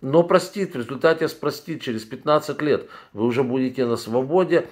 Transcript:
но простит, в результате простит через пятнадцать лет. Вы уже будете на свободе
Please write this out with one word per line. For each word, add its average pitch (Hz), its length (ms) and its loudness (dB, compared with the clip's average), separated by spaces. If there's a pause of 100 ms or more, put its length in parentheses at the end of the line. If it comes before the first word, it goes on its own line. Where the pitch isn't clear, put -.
но 139 200 4
простит, 175 540 0
в - 20 -6
результате 139 520 0
простит 147 520 -6
через 110 220 -4
пятнадцать 147 580 -2
лет. 147 280 0 (240)
Вы 104 120 -2
уже 123 160 2
будете 127 460 -2
на 117 80 0
свободе 139 760 0